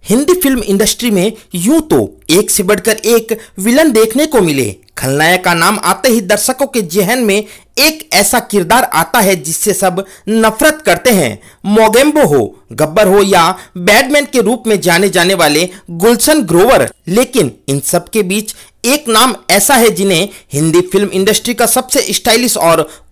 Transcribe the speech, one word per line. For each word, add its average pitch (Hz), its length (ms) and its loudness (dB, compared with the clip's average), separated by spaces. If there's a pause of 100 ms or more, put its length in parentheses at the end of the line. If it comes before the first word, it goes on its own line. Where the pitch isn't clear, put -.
(140)
हिंदी 302 200 2
फिल्म 269 260 0
इंडस्ट्री 202 520 -2
में 202 220 0 (220)
यूं 233 260 0
तो 110 380 -2 (100)
एक 202 220 2
से - 120 -2
बढ़कर 202 280 -2
एक 220 480 -2 (200)
विलन 254 320 2
देखने 220 340 2
को 285 160 0
मिले। 135 340 -2 (220)
खलनायक 156 460 0
का 180 100 0
नाम 180 300 0
आते 190 260 0
ही 233 120 2
दर्शकों 208 460 -2
के 240 140 -4
जहन 190 380 -2
में 214 240 0 (340)
एक 311 360 -2
ऐसा 202 260 0
किरदार 208 440 0
आता - 360 -2
है 196 160 2
जिससे 160 380 -4
सब 185 320 -2 (240)
नफरत 220 560 0
करते 185 240 0
हैं। 143 300 0 (260)
मोगेम्बो 226 560 2
हो, 143 380 0 (120)
गब्बर 156 360 0
हो 196 120 4
या 185 380 2 (200)
बैटमैन 262 480 0
के 247 160 -2
रूप 226 260 -2
में 202 140 0
जाने 180 280 2
जाने 180 240 0
वाले 170 360 0 (200)
गुलशन 233 520 2
ग्रोवर, 175 520 2 (140)
लेकिन 196 440 0 (160)
इन 139 180 -2
सब - 240 -4
के 214 140 -2
बीच 202 320 -4 (300)
एक 294 220 0
नाम 226 280 2 (140)
ऐसा 202 260 2
है 233 140 4
जिन्हें 190 400 -2 (240)
हिंदी 160 280 2
फिल्म 196 260 -2
इंडस्ट्री 196 460 -2
का 240 120 -2
सबसे 254 440 -2
स्टाइलिश 233 480 -2
और 165 320 0 (220)